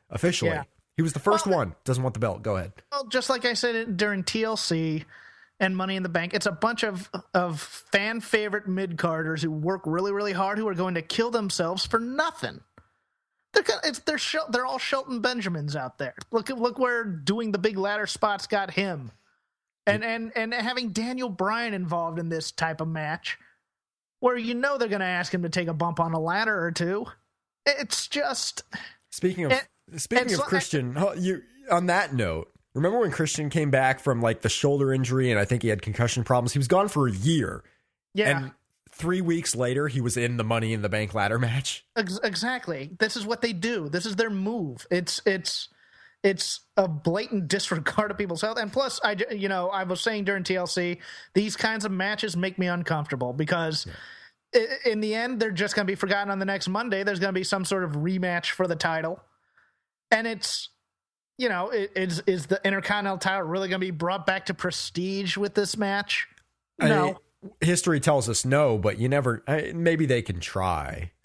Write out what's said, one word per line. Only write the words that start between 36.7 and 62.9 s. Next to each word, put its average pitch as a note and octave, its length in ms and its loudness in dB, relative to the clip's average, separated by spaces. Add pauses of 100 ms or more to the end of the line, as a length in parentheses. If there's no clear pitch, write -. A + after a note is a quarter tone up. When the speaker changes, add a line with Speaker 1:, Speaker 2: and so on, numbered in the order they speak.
Speaker 1:
for D3+ 200 2
a A#2 40 4
year. A#2 520 0 (500)
Speaker 2:
Yeah. F#3 240 2
Speaker 1:
And C3 140 -6 (400)
three F3+ 300 -2
weeks E3+ 340 0
later, B2+ 340 0
he C3 120 0
was A#2+ 140 0
in A#2+ 220 0
the A2+ 80 0
Money A2+ 280 2
in G#2+ 80 -2
the G#2 80 -2
Bank G#2 240 -2
ladder G#2+ 240 2
match. B2 480 -2 (120)
Speaker 2:
Ex-, G3 260 -2
exactly. F3+ 760 -4
This A3 180 2
is G#3 80 -6
what A3+ 160 -2
they A#3 120 0
do. F3+ 360 -2
This F3 160 -2
is G#3+ 100 -4
their A3+ 140 2
move. F#3+ 600 -4
It's, F3+ 360 0
it's, - 420 0 (560)
it's - 380 2 (160)
a F#3+ 100 4
blatant F3 640 -2
disregard F#3+ 640 0
of F#3 60 -6
people's F3 240 -4
health. A3 160 -2
And G#3+ 140 -4
plus, C4 320 0
I G#3 120 2
j-, G#3+ 200 -2
you G3 140 -2
know, F#3 200 0
I G3 140 -2
was F3+ 180 -2
saying G#3+ 220 0
during G3 200 0
T F#3 120 0
L F3+ 120 -2
C, F3 320 -2 (340)
these G#3 240 2
kinds A3 280 0
of G#3 60 0
matches F#3+ 460 -2
make F#3 200 -2
me F3+ 100 0
uncomfortable D3 640 -2
because D#3 520 0
Speaker 1:
Yeah. - 760 -2 (240)
Speaker 2:
i-, B3 40 4
in G#3+ 100 0
the G#3+ 140 0
end, A#3 260 -2
they're A3 120 2
just G3 240 -2
gonna G#3 100 2
be F#3+ 100 0
forgotten G3+ 360 0
on G3 80 -2
the F#3+ 60 -2
next G3 220 -2
Monday. G3 360 -2
There's G3 160 0
gonna G3 140 0
be F#3 100 0
some F#3+ 220 -2
sort F#3+ 180 0
of E3 80 -4
rematch F3 580 0
for - 180 0
the E3+ 80 0
title. D#3+ 460 -2 (880)
And A3+ 160 4
it's, - 440 -6 (680)
you B3 120 0
know, F#3 200 0
it, G3+ 260 0
it's, F#3 300 0
is F#3 220 2
the F#3+ 180 2
Intercontinental G3 540 0